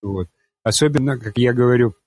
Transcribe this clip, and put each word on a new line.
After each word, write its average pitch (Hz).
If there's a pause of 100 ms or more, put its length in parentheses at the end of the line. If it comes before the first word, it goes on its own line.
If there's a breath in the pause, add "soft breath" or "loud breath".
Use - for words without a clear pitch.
Вот. 95 (360)
Особенно, 139
как 110
я 120
говорю 123 (140)